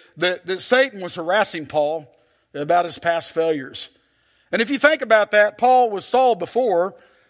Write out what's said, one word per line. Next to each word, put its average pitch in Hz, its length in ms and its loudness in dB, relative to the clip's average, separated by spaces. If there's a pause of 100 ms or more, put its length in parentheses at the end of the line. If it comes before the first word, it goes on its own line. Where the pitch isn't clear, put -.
(180)
that, 175 280 -2
that 180 160 -6
Satan 254 380 0
was 175 160 -10
harassing 175 520 -2
Paul, 151 460 -4 (400)
about 170 320 0
his 160 140 -10
past 165 320 -4
failures. 160 580 -4 (600)
And 196 100 0
if 233 80 0
you 277 80 -2
think 311 240 2
about 214 300 2
that, 208 260 2
Paul 247 320 4
was 196 160 -8
Saul 247 300 2
before, 190 600 -2 (340)